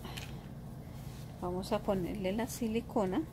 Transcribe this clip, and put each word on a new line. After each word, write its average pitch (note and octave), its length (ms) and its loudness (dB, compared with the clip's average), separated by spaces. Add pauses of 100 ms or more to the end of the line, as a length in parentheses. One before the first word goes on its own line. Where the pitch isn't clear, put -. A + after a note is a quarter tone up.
(1400)
vamos F3+ 320 -2
a G#3 80 6
ponerle F#3+ 520 2
la G#3+ 140 2
silicona. A3 760 2 (100)